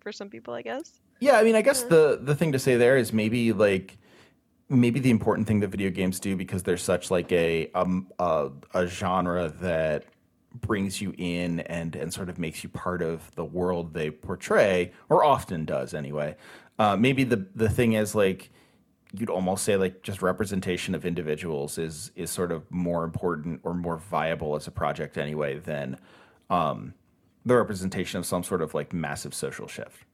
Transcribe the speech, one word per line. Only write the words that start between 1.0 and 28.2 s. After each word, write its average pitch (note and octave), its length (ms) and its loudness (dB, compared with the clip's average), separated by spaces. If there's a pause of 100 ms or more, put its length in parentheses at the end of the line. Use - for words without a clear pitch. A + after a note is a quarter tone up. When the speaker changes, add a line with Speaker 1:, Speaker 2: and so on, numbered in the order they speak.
Speaker 2:
Yeah, B3+ 180 6
I G#3+ 40 8
mean, A3+ 120 8
I A3 80 6
guess C4+ 220 4
Speaker 1:
Uh. - 40 -6
Speaker 2:
the, D#3 340 8
the C#3+ 120 2
thing D#3 180 2
to C3 60 2
say C3 180 4
there A#2+ 220 8
is A2+ 140 0
maybe, A2 400 4
like, G2 440 2 (720)
maybe B2 320 4
the B2+ 100 4
important G#2+ 380 2
thing G#2+ 120 4
that G2+ 80 0
video G2 220 -2
games F#2 300 -2
do, G2 160 -2
because F#2 260 -4
they're F2 140 0
such, - 340 0
like, F2+ 220 0
a, E2 420 2
um, F#2 340 0 (100)
a, D#2+ 320 0 (240)
a F2+ 120 0
genre F2+ 640 -2 (120)
that D#2+ 440 -2 (500)
brings G2 460 -4
you F#2+ 160 -6
in F2 440 -2
and, E2 360 -6
and - 160 -6
sort F#2 160 -8
of F2 100 -10
makes D#2+ 240 -6
you - 60 -10
part F2+ 320 -6
of E2 360 -6
the E2+ 80 -6
world E2+ 500 -4
they D#2 160 -4
portray, F#2+ 840 2 (160)
or E3 160 6
often G2 400 2
does D2+ 300 -4
anyway. D2 420 -6 (420)
Uh, G#2 180 2
maybe C3 260 2
the, A2 320 0
the A2+ 140 0
thing A2+ 240 2
is, G#2+ 220 0
like, F#2+ 360 0 (600)
you'd G2+ 180 -6
almost F#2 340 -2
say, G2+ 120 2
like, F#2+ 260 -2
just G2+ 200 -10
representation F#2 720 -2
of D#2 100 -6
individuals D#2 720 -4
is, D#2+ 380 -8
is E2+ 140 -8
sort F2 200 -4
of D#2+ 200 -8
more E2+ 340 -2
important E2 580 -4
or E2+ 120 -4
more F2 240 -4
viable D#2+ 580 -2
as D2 100 -8
a D#2+ 40 -12
project D2 480 -4
anyway D2 400 -4
than, C#2+ 400 -8 (520)
um, C#2+ 440 -2 (500)
the A#2+ 100 4
representation F#2+ 640 -2
of F2 80 -6